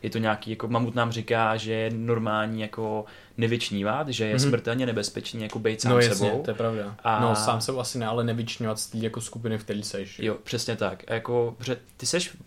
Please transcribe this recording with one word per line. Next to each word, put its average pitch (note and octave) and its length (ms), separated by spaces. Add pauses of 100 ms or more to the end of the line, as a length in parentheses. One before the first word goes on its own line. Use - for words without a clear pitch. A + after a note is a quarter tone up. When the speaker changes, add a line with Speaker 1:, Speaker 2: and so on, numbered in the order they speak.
Speaker 1:
je A2 60
to A#2 80
nějaký, A2 320
jako A2 180
mamut A#2 280
nám A#2+ 160
říká, A2+ 460
že A2 160
je A2 200
normální A2 680
jako G#2+ 440 (320)
nevyčnívat, A#2 720
že A2+ 160
je A2 100
Speaker 2:
Mhm. B2 40
Speaker 1:
smrtelně B2+ 460
nebezpečný A2 580
jako G#2+ 160
být A2 220
sám B2 100
Speaker 2:
No B2 80
jasně, A2+ 160 (140)
Speaker 1:
sebou. C3 140
Speaker 2:
to - 80
je G#2+ 40
pravda. G#2+ 480
Speaker 1:
A A2 180
Speaker 2:
No, A#2 140
sám A2+ 260
sebou C3 180
asi B2 180
ne, A#2 100
ale A#2 160
nevyčnívat A2+ 560
z - 80
té A#2 100
jako A2+ 240
skupiny, A2+ 360
v G#2+ 60
který G2+ 200
seš. G2 360
Speaker 1:
Jo, A2 240
přesně A#2 320
tak. F#2+ 320
A A#2 60
jako, A#2 460
že A#2+ 180 (200)
ty - 80
seš F3 260 (160)